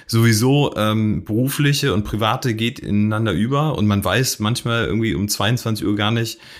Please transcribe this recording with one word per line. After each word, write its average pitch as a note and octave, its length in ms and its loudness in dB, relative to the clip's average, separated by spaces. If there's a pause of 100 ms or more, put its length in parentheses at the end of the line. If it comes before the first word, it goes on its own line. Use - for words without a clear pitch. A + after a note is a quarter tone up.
sowieso, A#2 720 2
ähm, G#2+ 480 0
berufliche C#3 720 0
und G#2 100 0
private A2+ 500 -2
geht A#2 240 -2
ineinander G#2+ 540 0
über C#3 460 0
und G#2+ 80 2
man G2+ 180 2
weiß A2 360 0
manchmal A#2 440 -2
irgendwie G#2+ 300 0
um G2+ 140 -2
zweiundzwanzig A2 580 -2
Uhr G#2 100 0
gar G#2 140 0
nicht, A2+ 280 -4 (220)